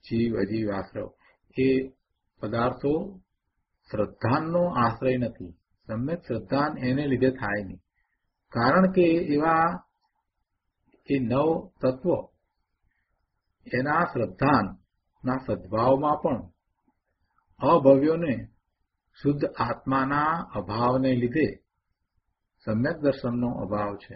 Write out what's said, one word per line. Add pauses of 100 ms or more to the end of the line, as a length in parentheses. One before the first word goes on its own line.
જીવ,
અજીવ,
આશ્રય, (520)
એ (720)
પદાર્થો (960)
શ્રદ્ધાનનો (100)
આશ્રય
નથી. (340)
સમ્યક
શ્રદ્ધાન
એને
લીધે
થાય
નહીં, (720)
કારણ
કે (200)
એવા (1400)
એ
નવ (260)
તત્વ (1600)
એના
શ્રદ્ધાનના
સદભાવમાં
પણ (1200)
અભવ્યોને (840)
શુદ્ધ (140)
આત્માના (220)
અભાવને
લીધે (1200)
સમ્યક
દર્શનનો (100)
અભાવ
છે.